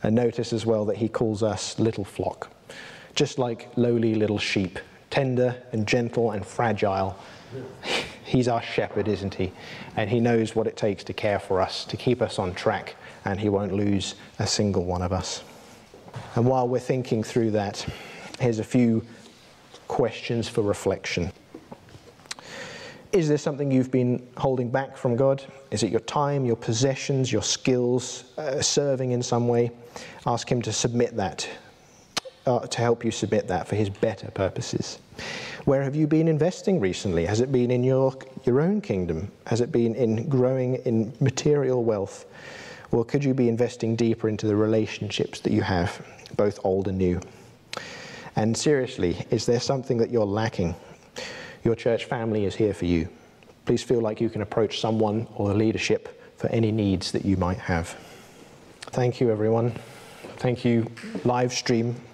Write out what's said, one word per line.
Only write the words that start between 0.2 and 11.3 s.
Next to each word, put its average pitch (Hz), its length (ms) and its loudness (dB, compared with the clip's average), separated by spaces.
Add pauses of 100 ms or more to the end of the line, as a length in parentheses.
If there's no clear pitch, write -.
as 110 140 -2
well 110 180 4
that 101 120 -2
he 110 120 0
calls 110 320 0
us 104 380 -2
little 110 240 0
flock, - 480 -6 (640)
just 143 240 0
like 120 360 -4
lowly 117 380 4
little 107 240 2
sheep, 95 400 0 (320)
tender 123 460 2 (160)
and 110 160 -2
gentle 117 420 2
and 101 160 -6
fragile. 98 720 0 (1040)
He's 123 240 2
our 117 140 2
shepherd, 104 460 -2
isn't 98 260 -2
he? 90 180 -4 (460)
And 110 140 0
he 120 80 4
knows 117 360 2
what 110 120 2
it 110 100 -6
takes 104 280 0
to 101 80 -8
care 101 260 0